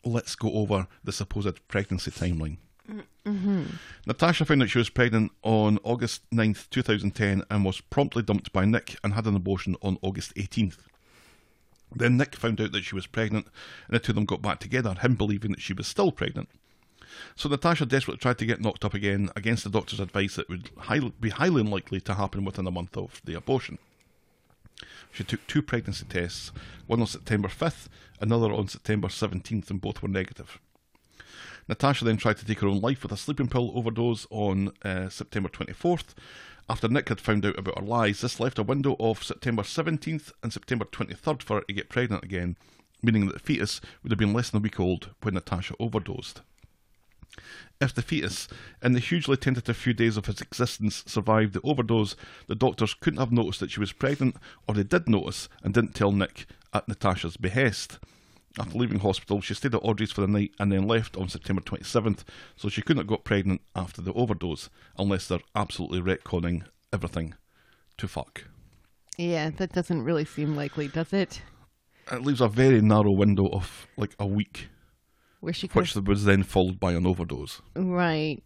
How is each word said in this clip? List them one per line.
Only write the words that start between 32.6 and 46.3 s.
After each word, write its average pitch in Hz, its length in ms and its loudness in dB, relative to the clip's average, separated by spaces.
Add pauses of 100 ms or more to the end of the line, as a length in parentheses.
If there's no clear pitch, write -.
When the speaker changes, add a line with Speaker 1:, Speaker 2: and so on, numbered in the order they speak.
Speaker 1:
her 101 60 4
own 98 120 4
life 127 240 0
with 101 80 -6
a 104 60 -6
sleeping 143 300 -2
pill 123 280 0
overdose 117 540 0
on, 101 420 0 (120)
uh, 92 260 -4
September 98 400 -6
twenty-fourth. - 680 -2 (540)
After 113 180 -2
Nick 127 220 2
had 110 100 0
found 104 260 2
out 101 140 0
about - 200 -4
her 98 60 -6
lies, 107 360 2
this - 180 -4
left 120 200 -2
a 107 40 0
window 135 360 2
of 110 240 0
September 113 400 -2
seventeenth 160 680 -4 (100)
and 113 120 -6
September 113 320 -2
twenty-third - 580 -4
for 107 140 -2
her - 60 -2
to 98 100 -8
get 98 160 -6
pregnant 117 340 0
again, 90 320 -4 (460)
meaning 110 240 4
that - 80 -2
the - 60 -10
fetus - 420 -2 (220)
would - 80 -4
have 101 80 0
been 104 140 2
less 117 180 -2
than 107 80 0
a 104 40 -2
week - 160 -4
old 90 300 0 (120)
when 107 120 -2
Natasha 92 460 -6
overdosed. 113 640 -6 (1400)